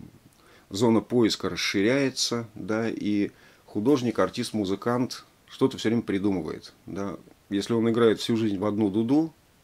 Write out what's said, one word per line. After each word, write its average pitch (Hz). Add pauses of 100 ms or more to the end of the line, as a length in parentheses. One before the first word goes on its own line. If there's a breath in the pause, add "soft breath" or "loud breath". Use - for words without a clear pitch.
(680 loud breath)
зона 110
поиска 104
расширяется, 117
да, 110
и 101 (340 loud breath)
художник, 123
артист, 95
музыкант 107 (220)
что-то -
всё -
время 117
придумывает, 95 (120)
да. 95 (320)
Если 101
он 113
играет 113
всю 117
жизнь 107
в 98
одну 104
дуду, 131 (300)